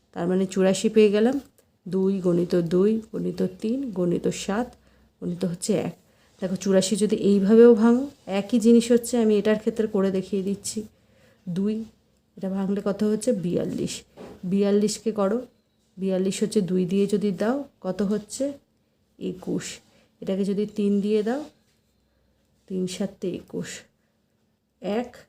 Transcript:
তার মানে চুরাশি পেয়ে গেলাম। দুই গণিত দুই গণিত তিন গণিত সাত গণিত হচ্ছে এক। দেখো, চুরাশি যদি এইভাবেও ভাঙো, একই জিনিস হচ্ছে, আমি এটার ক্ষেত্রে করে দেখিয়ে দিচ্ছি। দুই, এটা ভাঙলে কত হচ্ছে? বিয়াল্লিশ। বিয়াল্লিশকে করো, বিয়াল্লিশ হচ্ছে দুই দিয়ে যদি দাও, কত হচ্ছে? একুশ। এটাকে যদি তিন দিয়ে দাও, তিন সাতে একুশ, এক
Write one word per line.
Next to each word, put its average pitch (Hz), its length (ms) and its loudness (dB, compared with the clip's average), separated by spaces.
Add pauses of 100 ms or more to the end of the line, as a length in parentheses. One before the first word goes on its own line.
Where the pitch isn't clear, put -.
(160)
তার 175 140 -4
মানে 185 140 2 (100)
চুরাশি 190 420 2
পেয়ে 214 200 8
গেলাম। 233 200 2 (500)
দুই 190 280 0 (120)
গণিত 175 280 2 (200)
দুই 196 180 4 (200)
গণিত 175 300 -4 (200)
তিন 233 180 -4 (180)
গণিত 180 280 0 (180)
সাত 214 240 -4 (540)
গণিত 175 300 -6
হচ্ছে 175 200 -6 (160)
এক। 170 60 -8 (480)
দেখো, 190 220 -4
চুরাশি 190 400 2
যদি 214 120 0 (140)
এইভাবেও 220 420 8 (100)
ভাঙো, 240 220 4 (360)
একই 202 260 -2
জিনিস 233 280 8
হচ্ছে, 233 200 0 (100)
আমি 214 160 4
এটার 214 240 2
ক্ষেত্রে 220 320 -2
করে 196 220 2
দেখিয়ে 190 300 -4
দিচ্ছি। 196 320 -6 (760)
দুই, 208 180 -2 (640)
এটা 190 200 -6
ভাঙলে 196 220 -2 (100)
কত 196 120 -2 (100)
হচ্ছে? 214 180 -2 (160)
বিয়াল্লিশ। - 480 -4 (580)
বিয়াল্লিশকে 202 680 0
করো, 202 180 0 (600)
বিয়াল্লিশ 190 460 -2
হচ্ছে 208 160 0 (120)
দুই 185 200 2
দিয়ে 196 220 2
যদি 208 160 0 (120)
দাও, 233 160 0 (280)
কত 185 140 -6 (120)
হচ্ছে? 214 340 -6 (760)
একুশ। 180 460 -8 (560)
এটাকে 190 280 -4
যদি 202 140 -2 (140)
তিন 202 140 0 (100)
দিয়ে 214 260 0
দাও, 262 140 -4 (1300)
তিন 185 160 -6 (120)
সাতে 196 320 -6 (120)
একুশ, - 300 -10 (1120)
এক 233 280 -4 (200)